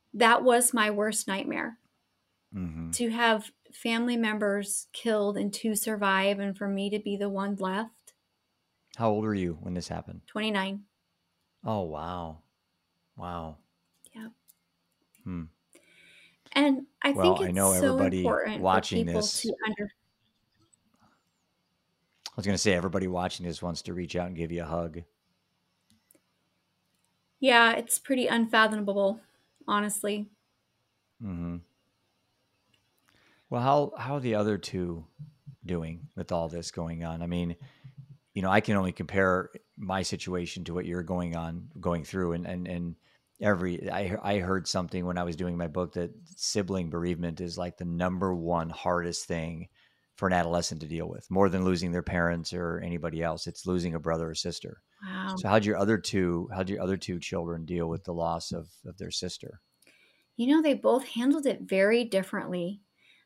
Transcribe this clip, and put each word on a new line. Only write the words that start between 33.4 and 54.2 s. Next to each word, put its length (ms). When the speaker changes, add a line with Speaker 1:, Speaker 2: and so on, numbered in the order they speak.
Speaker 2:
Well, 120
how, 340
how 200
are 40
the 140
other 240
two 480
doing 520
with 160
all 160
this 220
going 340
on? 180
I 40
mean, 300
you 100
know, 80
I 100
can 160
only 160
compare 580
my 260
situation 600
to 100
what 120
you're 160
going 340
on, 320
going 240
through, 280
and, 140
and, 200
and 300
every, 500
I, 320
I 160
heard 280
something 380
when 140
I 60
was 120
doing 200
my 120
book 240
that 180
sibling 540
bereavement 500
is, 180
like, 180
the 80
number 500
one 360
hardest 560
thing 420
for 120
an 40
adolescent 480
to 80
deal 200
with, 220
more 180
than 160
losing 280
their 100
parents 500
or 280
anybody 420
else. 240
It's 200
losing 280
a 60
brother 300